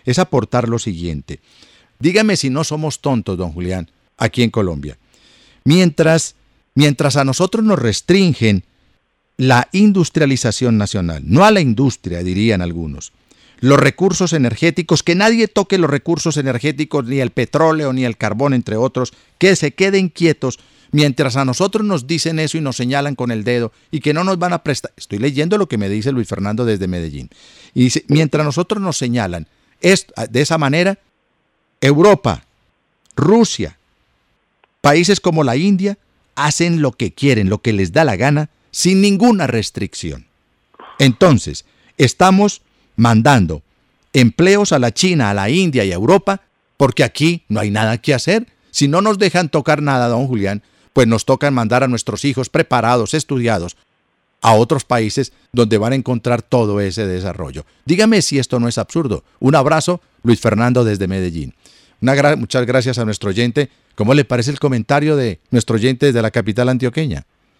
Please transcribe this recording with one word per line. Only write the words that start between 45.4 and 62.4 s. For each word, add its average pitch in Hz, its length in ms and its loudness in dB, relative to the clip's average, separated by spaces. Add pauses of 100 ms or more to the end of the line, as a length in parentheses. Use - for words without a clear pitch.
India 151 340 0
y 95 80 -2
a 85 40 -4
Europa, 185 440 0 (360)
porque 135 280 2
aquí 165 440 -2
no 107 120 -2
hay 104 100 -2
nada 110 280 -2
que 147 160 -2
hacer. 202 320 -2 (240)
Si - 180 0
no 170 140 0
nos 208 160 0
dejan 175 300 0
tocar 151 340 0
nada, 131 260 0
don 120 180 -2
Julián, 104 360 -4 (300)
pues 123 140 4
nos 113 180 0
toca 135 260 0
mandar 123 320 0
a 135 60 0
nuestros 117 360 -4
hijos 131 260 -4
preparados, 120 640 0
estudiados, 117 640 -4 (640)
a 113 120 6
otros 120 300 2
países 120 480 -2 (200)
donde 113 260 2
van 110 140 0
a 135 40 0
encontrar 120 460 -2
todo 104 380 0
ese 101 260 -4
desarrollo. 90 580 -8 (200)
Dígame 214 360 2
si - 180 -2
esto 123 220 -2
no 117 80 0
es 117 100 -6
absurdo. 113 460 -4 (160)
Un 135 140 2
abrazo, 156 460 0 (220)
Luis 117 180 2
Fernando 120 440 2
desde 98 240 -2
Medellín. 85 460 -6 (460)
Una 127 140 2
gra-, 143 220 2
muchas 120 300 -2